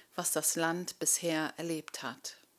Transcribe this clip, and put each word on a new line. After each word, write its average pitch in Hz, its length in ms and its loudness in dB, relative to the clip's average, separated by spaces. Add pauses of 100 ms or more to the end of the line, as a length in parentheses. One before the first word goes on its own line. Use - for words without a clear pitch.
(140)
was - 180 -2
das - 240 2
Land 170 440 0
bisher 156 560 2
erlebt 160 480 -4
hat. - 320 -8 (240)